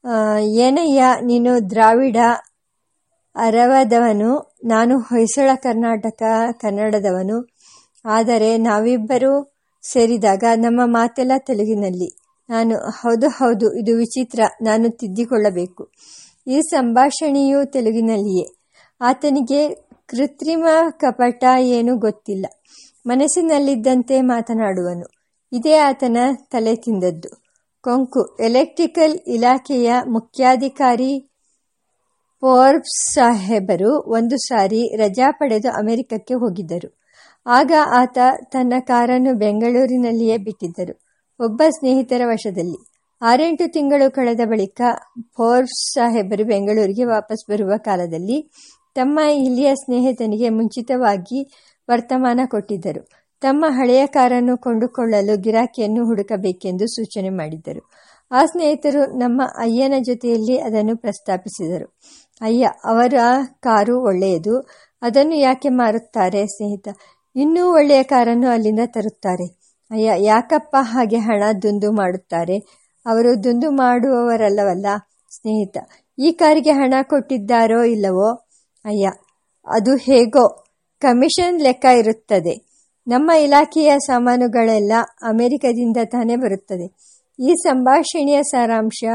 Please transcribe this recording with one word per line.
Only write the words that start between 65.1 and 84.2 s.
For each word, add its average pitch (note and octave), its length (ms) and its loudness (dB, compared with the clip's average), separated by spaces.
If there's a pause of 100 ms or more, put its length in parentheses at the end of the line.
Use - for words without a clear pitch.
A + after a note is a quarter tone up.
ಯಾಕೆ C4+ 340 0
ಮಾರುತ್ತಾರೆ A3 760 0
ಸ್ನೇಹಿತ? G#3 420 -10 (480)
ಇನ್ನೂ E4 380 2
ಒಳ್ಳೆಯ C#4+ 300 6
ಕಾರನ್ನು A#3+ 440 2
ಅಲ್ಲಿಂದ A3 380 0
ತರುತ್ತಾರೆ. F#3+ 720 -6 (340)
ಅಯ್ಯ, A3 260 0
ಯಾಕಪ್ಪ A3 600 2
ಹಾಗೆ A#3 380 0
ಹಣ G#3+ 260 0 (180)
ದುಂದು G#3 300 -2
ಮಾಡುತ್ತಾರೆ? F#3 640 -2 (480)
ಅವರು A#3 380 2
ದುಂದು B3 280 0
ಮಾಡುವವರಲ್ಲವಲ್ಲ A#3 1120 0 (460)
ಸ್ನೇಹಿತ. G#3+ 460 -6 (420)
ಈ D#4 120 2
ಕಾರಿಗೆ D#4 400 2
ಹಣ C4+ 300 2
ಕೊಟ್ಟಿದ್ದಾರೋ A#3 840 0
ಇಲ್ಲವೋ? G#3 500 0 (520)
ಅಯ್ಯ, G#3 220 -2 (600)
ಅದು A3+ 280 2
ಹೇಗೋ B3 720 2 (340)
ಕಮಿಷನ್ D#4 640 2
ಲೆಕ್ಕ B3+ 240 2
ಇರುತ್ತದೆ. A3 920 2 (320)
ನಮ್ಮ C#4 240 2
ಇಲಾಖೆಯ D4+ 600 4 (140)
ಸಾಮಾನುಗಳೆಲ್ಲ A#3+ 840 2 (300)